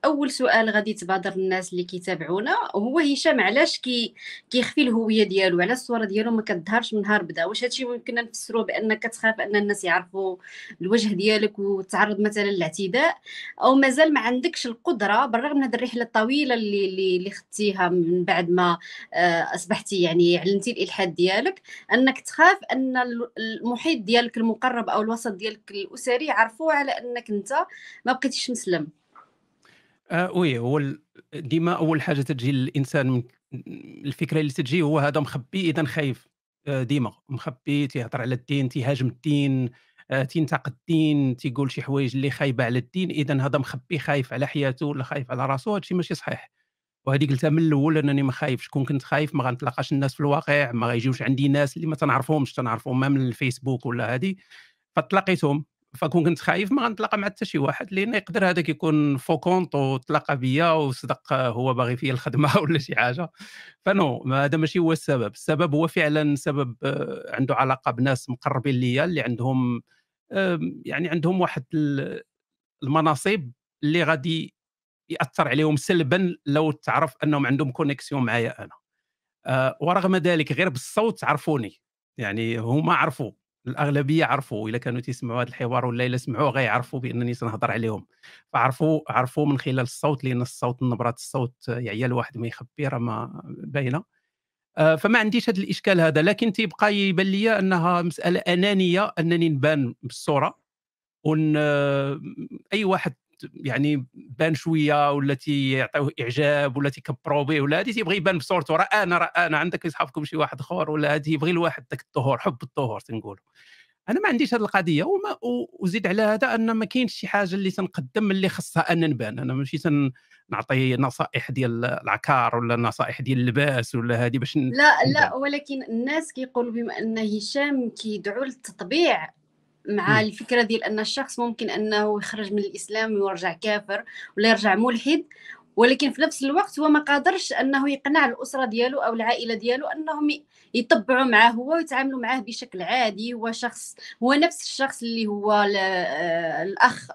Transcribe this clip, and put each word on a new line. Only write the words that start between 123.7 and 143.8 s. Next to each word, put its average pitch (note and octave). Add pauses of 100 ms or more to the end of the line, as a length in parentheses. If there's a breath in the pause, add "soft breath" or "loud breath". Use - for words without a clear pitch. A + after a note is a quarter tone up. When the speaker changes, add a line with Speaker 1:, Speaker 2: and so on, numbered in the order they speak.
Speaker 2:
ولا A#2+
هادي A#2+
باش C#3
ن-، D3
Speaker 1:
لا، B2+ (340)
Speaker 2:
نبان. -
Speaker 1:
لا، D4+
ولكن C#4
الناس C4+
كيقولوا B3
بما A#3
أن A3+
هشام A#3
كيدعو G#3
للتطبيع B3+ (600)
مع G#3
Speaker 2:
مم. G#3+
Speaker 1:
الفكرة A#3+
ديال A3
أن G#3+
الشخص B3+
ممكن A#3
أنه G#3
يخرج G#3
من G#3
الإسلام G#3+
ويرجع F#3
كافر G#3 (340 loud breath)
ولا G#3+
يرجع G#3
ملحد، B3 (520 loud breath)
ولكن C4
في C4
نفس D#4
الوقت D#4
هو D4+
ما D4+
قادرش D4
أنه C4+
يقنع C#4
الأسرة C4
ديالو A#3+
أو A3+
العائلة A#3
ديالو A#3+
أنهم D4+
ي-، D4 (300 soft breath)
يطبعوا B3
معاه A#3
هو B3+
ويتعاملوا C4+
معاه B3
بشكل A3
عادي. A3
هو A3+
شخص، - (280 loud breath)